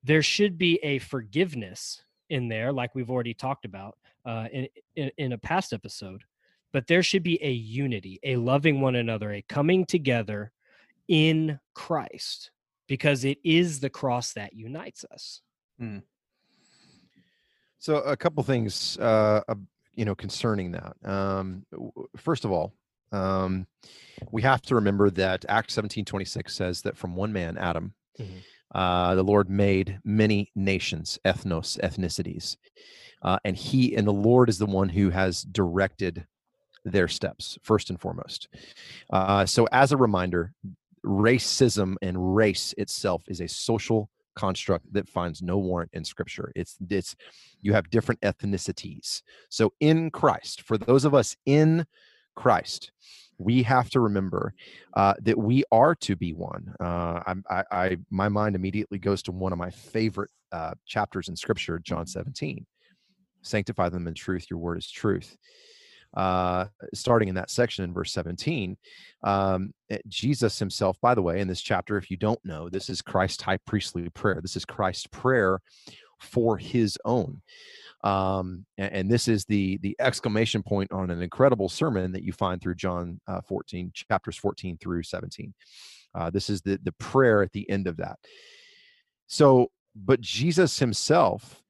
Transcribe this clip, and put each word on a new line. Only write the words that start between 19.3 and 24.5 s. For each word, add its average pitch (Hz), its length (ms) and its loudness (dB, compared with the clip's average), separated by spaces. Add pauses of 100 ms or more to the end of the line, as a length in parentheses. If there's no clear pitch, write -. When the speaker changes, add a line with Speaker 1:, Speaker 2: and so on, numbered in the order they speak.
Speaker 3:
uh, 113 60 -2 (400)
you 113 100 -2
know, 101 100 0
concerning 98 580 -2
that. - 220 -10 (100)
Um, 98 680 -4
w-, - 200 -12 (240)
first - 280 -4
of 101 80 -2
all, 85 220 -2 (380)
um, 95 540 -2 (640)
we 113 120 -4
have 135 200 4